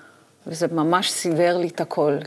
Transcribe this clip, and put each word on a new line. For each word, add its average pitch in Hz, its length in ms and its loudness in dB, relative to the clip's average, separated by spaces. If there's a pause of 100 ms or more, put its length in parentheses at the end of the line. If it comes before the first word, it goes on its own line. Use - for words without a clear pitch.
(460)
וזה 165 220 -2
ממש 165 420 0
סידר 175 480 0
לי 175 100 -2
את 170 120 -6
הכל, 147 460 0